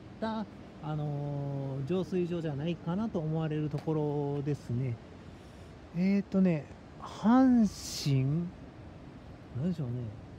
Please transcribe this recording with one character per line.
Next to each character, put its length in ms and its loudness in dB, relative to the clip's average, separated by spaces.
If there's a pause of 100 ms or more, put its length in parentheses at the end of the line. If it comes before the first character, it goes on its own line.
(200)
た、 260 -4 (340)
あ 140 -4
の、 920 -4
浄 180 0
水 240 0
場 120 -2
じ 80 -2
ゃ 60 -2
な 140 -2
い 80 0
か 180 -4
な 140 0
と 100 -2
思 220 0
わ 80 0
れ 80 0
る 120 0
と 100 -2
こ 160 0 (440)
ろ 40 -2
で 120 0
す 160 -6
ね。 240 0 (1000)
え 240 4
ー 20 2
と 180 2
ね、 240 6 (360)
阪 680 8
神、 800 0 (1080)
何 140 0
で 60 -2
し 60 -4
ょ 40 -4
う 20 -4
ね。 60 -4 (440)